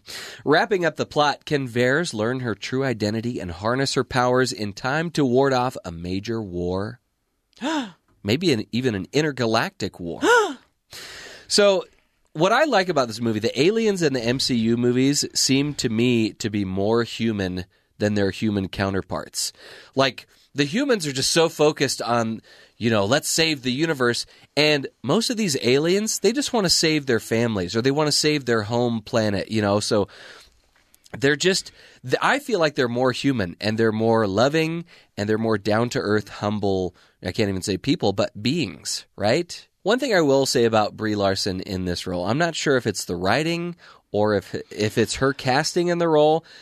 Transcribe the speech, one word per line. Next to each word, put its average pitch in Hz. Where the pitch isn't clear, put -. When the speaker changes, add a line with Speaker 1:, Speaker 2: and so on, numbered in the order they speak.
Speaker 1:
Wrapping 180
up 156
the 160
plot, 147
can 139
Vers 123
learn 117
her 120
true 131
identity 110
and 87
harness 120
her 131
powers 123
in 104
time 156
to 151
ward 135
off 123
a 90
major 95
war? 92
Speaker 2:
<gasps> 277
Speaker 1:
Maybe 143
an, 107
even 123
an 95
intergalactic 127
war. 85
Speaker 2:
<gasps> 339
Speaker 1:
So 202
what 175
I 269
like 202
about 139
this 110
movie, 113
the 107
aliens 202
in 147
the 131
M 120
C -
U 117
movies 127
seem 139
to -
me 113
to -
be 104
more 101
human 101
than 104
their 101
human 101
counterparts. -
Like, 135
the 139
humans 208
are 143
just 127
so 165
focused 151
on, 113
you 110
know, 104
"Let's 131
save 160
the 127
universe." 131
And 147
most 170
of 240
these 190
aliens, 170
they 202
just 269
wanna 196
save 156
their 117
families 110
or 113
they 131
wanna 147
save 151
their 117
home 120
planet, 107
you 110
know? 101
So 104
they're 139
just, 185
th-, 127
I 214
feel 240
like 156
they're 127
more 123
human 113
and 107
they're 113
more 113
loving 160
and -
they're 214
more 110
down-to-earth, 107
humble, 98
I 95
can't 107
even 95
say 98
people, 127
but 104
beings, 117
right? 127
One 220
thing 262
I 180
will 135
say 123
about 107
Brie 107
Larson 95
in 92
this 90
role, 90
I'm 113
not 165
sure 143
if 123
it's 104
the 90
writing 160
or 104
if, 95
if 104
it's 110
her 135
casting 156
in 175
the 170
role. 156